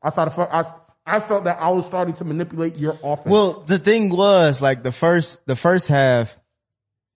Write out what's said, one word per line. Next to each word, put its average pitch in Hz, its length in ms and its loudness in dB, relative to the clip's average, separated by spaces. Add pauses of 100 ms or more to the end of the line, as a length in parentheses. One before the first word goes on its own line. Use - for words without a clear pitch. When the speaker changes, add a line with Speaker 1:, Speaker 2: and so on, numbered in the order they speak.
Speaker 1:
I 147 80 -2
started 156 220 -2
fe-, 175 180 -4
I, 160 140 -2 (420)
I 208 140 0
felt 208 260 -2
that 175 140 -2
I 165 100 -2
was 185 160 0
starting 180 300 -4
to - 80 -12
manipulate 165 540 -6
your 151 160 -4 (100)
offense. 147 220 -6
Speaker 2:
Well, 202 280 2 (120)
the 180 140 0
thing 208 360 2
was, 175 460 4
like, 135 220 0
the 127 80 -4
first, 165 560 0
the 131 80 -2
first 175 320 0
half, 131 520 2 (760)